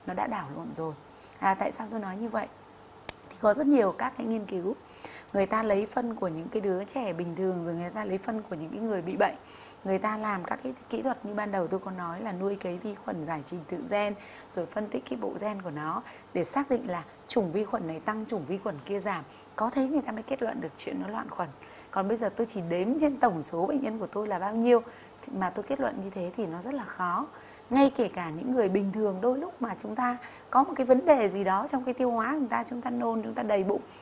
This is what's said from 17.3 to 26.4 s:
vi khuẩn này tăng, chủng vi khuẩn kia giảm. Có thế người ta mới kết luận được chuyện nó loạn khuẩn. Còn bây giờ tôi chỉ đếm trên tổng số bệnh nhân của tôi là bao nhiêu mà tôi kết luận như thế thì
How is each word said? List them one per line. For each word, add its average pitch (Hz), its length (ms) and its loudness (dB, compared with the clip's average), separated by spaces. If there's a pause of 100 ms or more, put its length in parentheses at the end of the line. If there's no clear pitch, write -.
vi 208 120 2
khuẩn 196 220 -2
này 160 140 -6
tăng, 214 260 -4
chủng 202 200 -2
vi 185 120 -2
khuẩn 190 260 -4
kia 202 160 -2
giảm. 185 240 -2 (320)
Có 220 140 2
thế 262 180 2
người 285 140 2
ta 240 100 -4
mới 220 100 -6
kết 269 200 -4
luận 226 180 -2
được 156 180 -6
chuyện - 240 -6
nó 185 60 -6
loạn 226 220 -6
khuẩn. 175 180 -4 (420)
Còn 196 180 0
bây 226 80 2
giờ 226 120 0
tôi 226 180 0
chỉ 214 220 -4
đếm 190 300 2
trên 294 220 2
tổng 175 220 4
số 170 240 0
bệnh 294 160 0
nhân 220 160 -2
của 202 80 -4
tôi 208 220 -4
là 196 100 0
bao 202 160 -2
nhiêu 233 280 8 (500)
mà 190 180 0
tôi 214 120 -4
kết 277 180 -2
luận 240 240 0
như 196 60 -6
thế 180 260 -6
thì 220 100 0